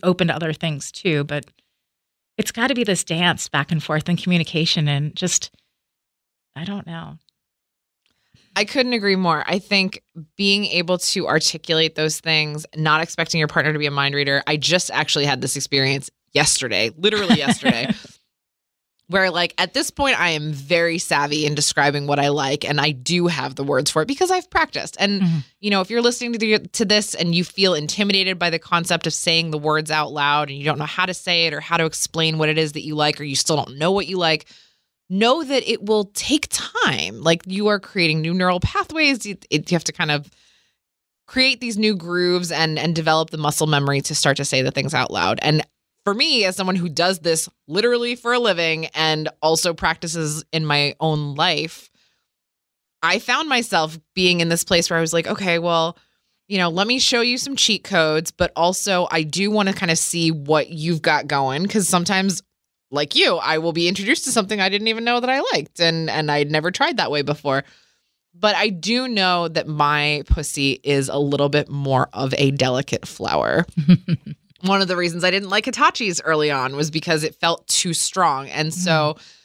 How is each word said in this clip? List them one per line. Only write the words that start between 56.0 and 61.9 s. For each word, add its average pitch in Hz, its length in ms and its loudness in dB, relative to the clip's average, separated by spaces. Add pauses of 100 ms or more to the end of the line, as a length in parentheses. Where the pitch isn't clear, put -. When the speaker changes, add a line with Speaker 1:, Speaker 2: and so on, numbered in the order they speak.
Speaker 2:
you 196 100 -4
know, 180 120 2
let 185 180 0
me 254 120 0
show 247 220 2
you 247 160 0
some 277 180 -6
cheat - 300 0
codes, 160 460 2
but - 240 -2
also 180 560 2
I 165 120 0
do 165 280 -2
wanna 202 220 2
kinda 170 220 0
see 165 360 0
what 151 380 0
you've 160 320 -2
got 147 260 2
going." 139 400 0
'Cause 196 200 0
sometimes, 190 540 2 (500)